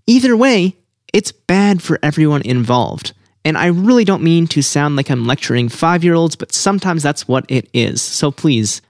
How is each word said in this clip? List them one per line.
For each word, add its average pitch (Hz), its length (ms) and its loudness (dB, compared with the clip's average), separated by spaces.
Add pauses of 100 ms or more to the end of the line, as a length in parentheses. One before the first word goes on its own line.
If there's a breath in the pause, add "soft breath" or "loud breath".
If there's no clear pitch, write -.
Either 247 300 4
way, 214 400 2 (380)
it's - 180 -2
bad 196 500 0
for 151 200 -2
everyone 147 400 0
involved. 123 720 -2 (280)
And 156 140 -2
I 170 100 0
really 208 380 2
don't 180 180 0
mean 165 260 2
to 147 120 -2
sound 143 360 0
like 135 120 -2
I'm 120 180 -2
lecturing 120 440 -2
five-year-olds, 165 640 0
but - 160 -12
sometimes 185 500 -2
that's 143 240 -4
what 127 220 -2
it 131 240 -2
is. 117 300 -2
So - 280 -4
please, 123 600 -2